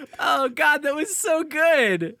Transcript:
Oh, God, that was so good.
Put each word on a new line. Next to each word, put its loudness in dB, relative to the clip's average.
Oh, 0
God, 0
that -2
was -4
so 0
good. 2